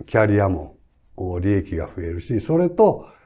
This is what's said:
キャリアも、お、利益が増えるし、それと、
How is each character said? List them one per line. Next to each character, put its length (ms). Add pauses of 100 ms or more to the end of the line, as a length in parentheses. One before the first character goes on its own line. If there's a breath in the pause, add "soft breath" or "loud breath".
キ 120
ャ 80
リ 160
ア 80
も、 260 (400)
お、 240
利 140
益 240
が 100
増 160
え 40
る 140
し、 200
そ 160
れ 120
と、 380 (180 loud breath)